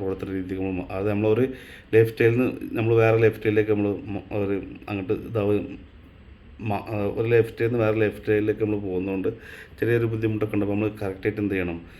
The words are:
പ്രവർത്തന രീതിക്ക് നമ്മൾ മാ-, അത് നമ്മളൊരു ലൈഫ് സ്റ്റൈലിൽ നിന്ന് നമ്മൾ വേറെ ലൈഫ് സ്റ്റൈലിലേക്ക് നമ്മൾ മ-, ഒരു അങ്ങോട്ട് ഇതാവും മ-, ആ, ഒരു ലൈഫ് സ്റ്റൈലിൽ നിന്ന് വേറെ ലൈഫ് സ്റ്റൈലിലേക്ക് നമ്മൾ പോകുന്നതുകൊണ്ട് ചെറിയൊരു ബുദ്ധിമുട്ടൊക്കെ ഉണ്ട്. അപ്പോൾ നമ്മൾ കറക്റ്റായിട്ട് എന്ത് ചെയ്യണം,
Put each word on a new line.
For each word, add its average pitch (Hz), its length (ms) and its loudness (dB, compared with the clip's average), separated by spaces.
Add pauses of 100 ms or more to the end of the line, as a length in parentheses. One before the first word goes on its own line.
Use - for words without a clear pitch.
പ്രവർത്തന 95 360 -6
രീതിക്ക് 95 260 -6
നമ്മൾ 95 160 -4
മാ-, 92 180 -8
അത് 98 160 -2
നമ്മളൊരു 107 320 2 (480)
ലൈഫ് 113 200 8
സ്റ്റൈലിൽ 117 260 4
നിന്ന് 127 100 2 (300)
നമ്മൾ 113 120 2 (120)
വേറെ 113 200 6
ലൈഫ് 107 160 4
സ്റ്റൈലിലേക്ക് 107 360 2
നമ്മൾ 101 120 0 (280)
മ-, 95 100 -8 (160)
ഒരു 98 160 -2 (320)
അങ്ങോട്ട് 98 240 -2 (160)
ഇതാവും 104 340 0 (1080)
മ-, 101 140 -2 (100)
ആ, 104 40 -4 (220)
ഒരു 113 140 0
ലൈഫ് 113 180 6
സ്റ്റൈലിൽ 117 200 0
നിന്ന് 120 140 2
വേറെ 110 180 2
ലൈഫ് 101 180 0
സ്റ്റൈലിലേക്ക് 107 440 2
നമ്മൾ 104 220 -2
പോകുന്നതുകൊണ്ട് 95 420 -2 (500)
ചെറിയൊരു 117 340 2
ബുദ്ധിമുട്ടൊക്കെ 110 440 -2
ഉണ്ട്. 101 100 2
അപ്പോൾ 101 100 0
നമ്മൾ 107 140 0 (120)
കറക്റ്റായിട്ട് 101 400 -4
എന്ത് 98 120 0
ചെയ്യണം, 87 240 -2 (200)